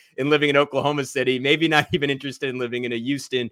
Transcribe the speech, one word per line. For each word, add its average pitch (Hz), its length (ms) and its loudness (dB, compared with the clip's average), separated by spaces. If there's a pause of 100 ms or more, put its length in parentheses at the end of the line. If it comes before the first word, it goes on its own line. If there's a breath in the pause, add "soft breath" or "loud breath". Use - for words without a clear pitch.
(160 soft breath)
in 139 140 -2
living 147 180 4
in 143 80 2
Oklahoma 143 480 0
City, 127 340 0
maybe 151 300 2
not 156 240 4
even 147 180 0
interested 139 380 -6
in 127 100 -6
living 123 260 -4
in 120 80 -4
a 117 60 -2
Houston 127 540 -4